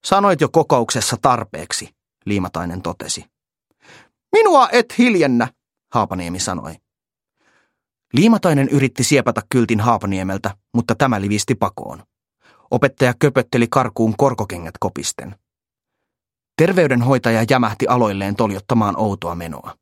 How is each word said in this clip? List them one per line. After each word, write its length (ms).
"Sanoit 360
jo 80
kokouksessa 720
tarpeeksi", 720
Liimatainen 580
totesi. 420
"Minua 400
et 260
hiljennä", 540
Haapaniemi 480
sanoi. 340
Liimatainen 560
yritti 360
siepata 460
kyltin 300
Haapaniemeltä, 760
mutta 200
tämä 260
livisti 340
pakoon. 480
Opettaja 480
köpötteli 520
karkuun 460
korkokengät 640
kopisten. 560
Terveydenhoitaja 960
jämähti 360
aloilleen 500
toljottamaan 600
outoa 380
menoa. 480